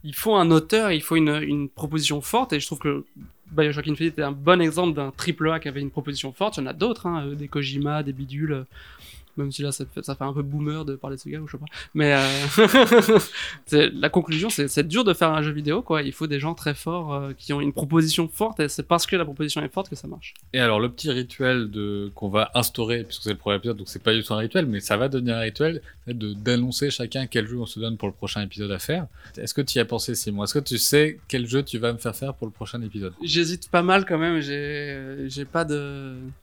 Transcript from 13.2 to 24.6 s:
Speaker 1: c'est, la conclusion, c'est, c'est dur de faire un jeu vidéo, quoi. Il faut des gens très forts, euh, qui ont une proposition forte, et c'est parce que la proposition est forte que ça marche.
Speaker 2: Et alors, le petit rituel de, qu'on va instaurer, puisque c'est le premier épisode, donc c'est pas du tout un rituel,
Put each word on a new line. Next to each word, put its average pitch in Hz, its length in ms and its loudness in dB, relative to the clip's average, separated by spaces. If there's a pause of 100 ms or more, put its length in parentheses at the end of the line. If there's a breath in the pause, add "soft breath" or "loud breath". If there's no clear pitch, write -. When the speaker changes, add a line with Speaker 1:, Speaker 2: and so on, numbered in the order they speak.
Speaker 1:
c'est, 147 240 6
la 139 200 0
conclusion, 170 400 2
c'est, 143 180 0
c'est 147 180 0
dur 214 200 2
de 190 80 6
faire 165 180 4
un 156 100 2
jeu 151 100 0
vidéo, 151 300 -2
quoi. 156 220 0
Il 135 80 -4
faut 156 160 -6
des 143 140 -2
gens 160 120 -4
très 151 200 -4
forts, 160 400 -6
euh, 139 240 -6
qui - 160 -6
ont 143 80 0
une 143 100 0
proposition 160 560 2
forte, 214 320 -4
et 151 80 2
c'est 143 160 -6
parce 170 220 2
que - 100 -2
la 175 80 2
proposition 151 400 -4
est - 80 -6
forte 190 160 -4
que - 80 -10
ça - 100 -16
marche. - 280 -16 (180)
Speaker 2:
Et 131 80 0
alors, 113 220 4
le 120 80 0
petit 123 200 -6
rituel 123 600 0
de, 101 420 -6
qu'on - 140 -6
va 107 280 2
instaurer, 117 500 0
puisque - 180 -12
c'est 107 60 -4
le 104 80 -2
premier 101 180 0
épisode, 107 220 -4
donc 98 100 -12
c'est - 160 -12
pas 110 100 4
du 113 80 2
tout 110 120 -4
un 107 40 0
rituel, 117 280 0